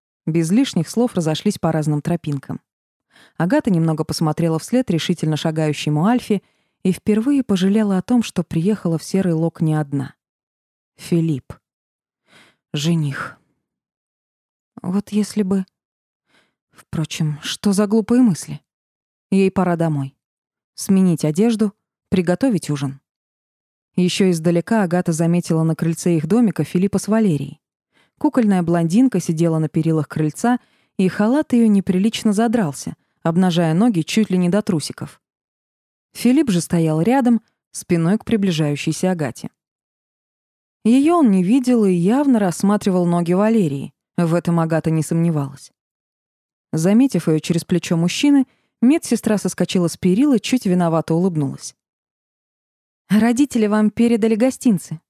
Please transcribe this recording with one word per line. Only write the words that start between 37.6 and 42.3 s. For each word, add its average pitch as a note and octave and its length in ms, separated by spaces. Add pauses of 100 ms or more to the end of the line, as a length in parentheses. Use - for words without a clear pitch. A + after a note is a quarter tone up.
спиной E3+ 460
к - 80
приближающейся D#3+ 840
Агате. D#3 380 (1300)
Её C#4 360
он B3+ 120
не F#3+ 120
видел B3 420
и F#3+ 60
явно A3+ 480